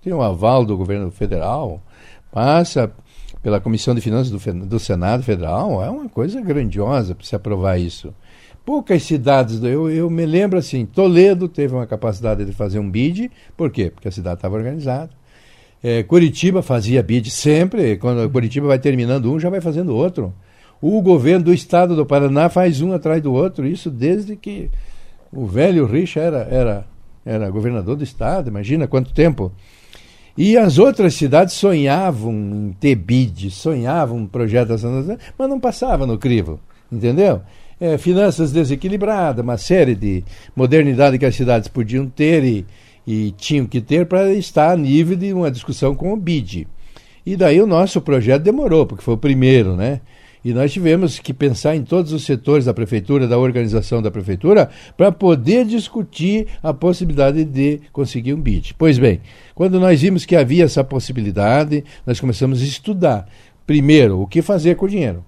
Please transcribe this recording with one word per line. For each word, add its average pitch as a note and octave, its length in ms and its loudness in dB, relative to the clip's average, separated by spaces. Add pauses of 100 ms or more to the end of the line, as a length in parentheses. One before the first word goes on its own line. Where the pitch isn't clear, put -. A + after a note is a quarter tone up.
Tem F#3 100 -6
um D3+ 80 -2
aval A2+ 440 2
do G#2 100 -2
governo F#2+ 360 -4
federal, F#2+ 680 -6 (500)
passa C#3 600 0 (520)
pela G#2 160 0
Comissão A2+ 340 -2
de A#2 80 -2
Finanças A#2+ 300 -2
do G2+ 80 -6
Fe-, - 120 -8
do F#2 280 -6
Senado G#2 440 -2
Federal, G2+ 600 -4
é B2+ 60 -6
uma C4+ 200 -10
coisa G3 320 -6
grandiosa A2+ 720 -2
pra - 120 -14
se - 100 -8
aprovar F#2+ 440 -2
isso. - 340 -8 (520)
Poucas A3 380 -2
cidades, B2+ 600 0
eu, D3 260 -2
eu D#3+ 200 -2
me E3 160 -2
lembro F#3 320 0
assim, C3 280 -4
Toledo F#3 640 2
teve C#3+ 260 -4
uma B2 120 -4
capacidade G#2+ 580 -4
de G2 80 -8
fazer G2+ 280 -4
um G2+ 100 -4
bid, E3+ 420 -2 (240)
por D#3+ 140 -2
quê? F2+ 240 -4
Porque - 140 -12
a F#2 40 -6
cidade F2 300 -8
tava F#2+ 140 -6
organizada. C3+ 560 -6 (720)
É, A#2 200 -2
Curitiba F3 580 2
fazia A#2+ 420 0
bid A2+ 260 -2
sempre, D3+ 680 0
quando A#2+ 320 -2
Curitiba B2+ 380 -2
vai C3+ 120 4
terminando B2+ 520 0
um, D#3+ 80 -2
já F3 100 -2
vai F#3+ 120 -4
fazendo D#3+ 340 -4
outro. B2+ 380 -2 (480)
O G3+ 200 0
governo F3 440 4
do F3 80 4
estado F3 420 2
do D3+ 100 2
Paraná C#3+ 440 2
faz F3 320 0
um F3+ 120 -2
atrás D#3+ 280 -2
do C#3 120 -2
outro, D3+ 320 -2
isso E3 240 -6
desde F#3 460 -2
que - 340 -12 (640)
o C3 120 -6
velho D3 400 2
Richa D3+ 340 -2
era, D3+ 300 -2
era, A2 360 0 (400)
era A2 240 -4
governador A2 460 -4
do D3 80 -6
estado, C3+ 460 -4
imagina A2 380 -4
quanto C3 260 -2
tempo. B2+ 380 2 (840)
E G#3 180 4
as F#3+ 220 4
outras G3+ 380 4
cidades D#3 400 2
sonhavam D3 760 0
em G#2 480 -6
ter C#3 160 4
bid, G2+ 540 -2
sonhavam B2+ 720 -4
em G#2+ 80 -6
projeto A#2 400 0
dessa, B2+ 500 -4 (200)
mas C4+ 120 -4
não C4+ 100 -4
passava A#3 460 -2
no A2+ 120 -2
crivo, F2+ 420 -2 (320)
entendeu? A#2+ 500 2 (400)
É, D#3+ 160 0
finanças F3 540 0
desequilibradas, E3 920 -2
uma A#2+ 140 -4
série C#3+ 380 2
de F#2+ 280 -4 (320)
modernidade C3+ 600 4
que C3+ 80 0
as B2+ 100 2
cidades A#2 320 0
podiam B2+ 400 -4
ter D3+ 360 2
e, G#2+ 220 0 (400)
e G#2+ 260 -2
tinham C3+ 340 -2
que A#2+ 160 -4
ter D3+ 240 0
pra F#3+ 280 2
estar E3+ 400 2
a F3+ 40 2
nível D#3+ 400 2
de G3 160 -4
uma F3 160 0
discussão C3+ 460 -4
com F3+ 180 -4
o A3 40 -4
bid. C3 500 -4 (580)
E F#3+ 100 -4
daí E3+ 240 4
o A3 80 6
nosso F#3 320 2
projeto C3 440 2
demorou, G3 420 2
porque - 180 -12
foi A#2 120 0
o - 20 -6
primeiro, B2+ 580 4
né? B2+ 260 -2 (440)
E A#2+ 80 -2
nós C3+ 180 0
tivemos E3+ 480 2
que - 140 -8
pensar C#3+ 420 0
em C#3+ 80 -4
todos E3 300 -2
os C#3+ 100 -6
setores C#3+ 420 0
da B2 80 0
prefeitura, A#2 540 0
da A#2+ 100 2
organização A#2 640 0
da G#2+ 80 -2
prefeitura, G2+ 600 2 (260)
pra G3 160 4
poder F3+ 540 2
discutir G#3+ 800 -4 (160)
a D#3+ 100 -2
possibilidade D#3+ 680 0
de C#3+ 380 -2 (100)
conseguir C3 420 -4
um D#3 60 -4
bid. C3+ 380 -2
Pois D#3 200 6
bem, A#2+ 220 4 (340)
quando F#3 240 0
nós F3+ 240 6
vimos F#3+ 240 2
que F3 120 2
havia D#3 260 4
essa C#3 220 2
possibilidade, B2+ 1000 0 (220)
nós B2 140 -2
começamos B2+ 420 0
a - 20 0
estudar. C#3+ 640 -2 (380)
Primeiro, C#3 560 6
o G2+ 60 -4
que D#3+ 140 0
fazer F3 360 2
com G3 80 -2
o G3 40 0
dinheiro? A#2 380 -4